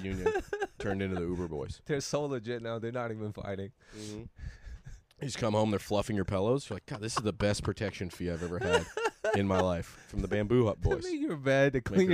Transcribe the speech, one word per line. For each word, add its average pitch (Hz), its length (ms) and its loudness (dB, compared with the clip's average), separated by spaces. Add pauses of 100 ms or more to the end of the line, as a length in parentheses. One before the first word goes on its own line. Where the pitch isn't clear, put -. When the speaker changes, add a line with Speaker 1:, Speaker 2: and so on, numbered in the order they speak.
Speaker 1:
Union 95 240 -2 (280)
Speaker 2:
<laughs> 415 240 -6
Speaker 1:
turned 98 220 0
into 95 140 0
the 87 120 -2
Uber 90 200 -2
boys. 73 380 -6
Speaker 2:
They're 143 160 -2
so 147 240 -2
legit 120 360 -4
now. 113 180 -6
They're 113 120 -4
not 120 200 -4
even 107 220 -6
fighting. 98 380 -6 (260)
Speaker 1:
Mm-hmm. 107 220 -8 (1040)
You 143 60 -4
just 113 100 -6
come 110 160 0
home, 110 180 4
they're 98 80 2
fluffing 104 380 0
your 92 80 0
pillows. 107 440 0
You're 104 80 -6
like, - 80 -14
"God, 123 140 -10
this 110 160 -6
is 120 80 -2
the 107 80 2
best 101 320 2
protection 98 460 -2
fee 87 200 -4
I've 85 140 -2
ever 87 160 -4
had - 260 4 (260)
Speaker 2:
<laughs> - 240 0
Speaker 1:
in 202 120 4
my - 140 4
life 87 360 0 (100)
from 101 140 -4
the 95 60 -2
Bamboo 104 380 4
Hut 101 160 2
Speaker 2:
They - 80 2
Speaker 1:
boys." - 140 2
Speaker 2:
make 349 180 -2
your 233 160 -2
bed. 135 360 4
They 135 80 2
clean 185 280 4
Speaker 1:
Maker - 40 6